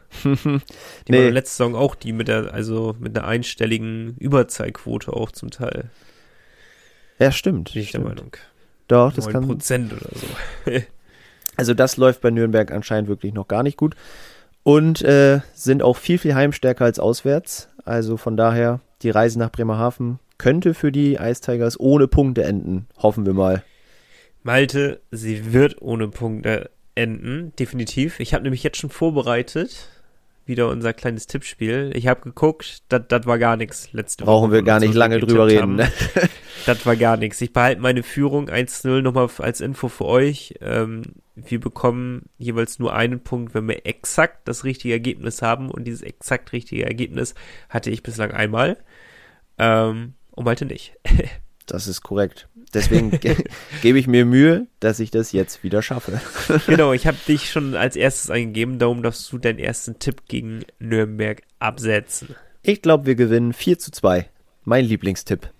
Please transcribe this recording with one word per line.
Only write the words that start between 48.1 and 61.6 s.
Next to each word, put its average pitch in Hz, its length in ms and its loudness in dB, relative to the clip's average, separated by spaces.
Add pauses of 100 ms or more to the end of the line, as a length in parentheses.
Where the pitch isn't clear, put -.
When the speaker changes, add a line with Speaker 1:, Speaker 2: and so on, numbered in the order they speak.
Speaker 2:
einmal. 110 460 -2 (800)
Ähm, 113 580 0 (240)
und 123 60 -4
Malte 120 200 -2
nicht. - 280 -12 (120)
<laughs> - 240 4 (420)
Speaker 1:
Das 95 160 -8
ist 95 140 -8
korrekt. - 460 -4 (260)
Deswegen 110 460 4
ge-, - 240 0 (160)
Speaker 2:
<laughs> - 240 -16
Speaker 1:
gebe 127 160 8
ich 131 80 0
mir 120 180 6
Mühe, 151 400 6 (140)
dass 110 200 0
ich 110 120 -4
das 113 220 0
jetzt 95 300 -2
wieder 101 200 -2
schaffe. - 360 -6 (240)
<laughs> 156 220 2
Speaker 2:
Genau, 156 280 6
ich 127 120 0
hab 156 220 0
dich 151 240 0
schon 139 240 -4
als 95 200 -2
erstes 127 360 -2
eingegeben, 117 480 -4
darum 120 240 0
darfst 117 280 -6
du 131 60 -8
deinen 120 220 -2
ersten - 400 -8
Tipp - 280 -6
gegen 113 340 -8 (180)
Nürnberg 107 640 -2 (160)
absetzen. 110 720 -4 (340)